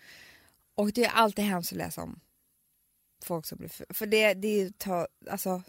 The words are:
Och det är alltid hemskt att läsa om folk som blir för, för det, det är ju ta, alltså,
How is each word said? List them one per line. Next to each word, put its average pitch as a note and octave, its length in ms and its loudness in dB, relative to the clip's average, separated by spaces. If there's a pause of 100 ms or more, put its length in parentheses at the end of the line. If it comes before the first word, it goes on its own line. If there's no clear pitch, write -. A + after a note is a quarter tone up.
(760)
Och G#3 180 2
det A#3+ 120 4
är G#3+ 60 4
alltid G#3 340 4
hemskt F3+ 280 0
att F#3 60 -6
läsa E3 240 -6
om - 180 -12 (1040)
folk E3 220 -4
som - 120 -12
blir - 100 -12
för, - 220 -16
för - 160 -6
det, G#3+ 280 6
det F#3+ 140 -4
är G#3 160 2
ju F3+ 60 -6
ta, F3+ 380 -2 (220)
alltså, F#3 380 -4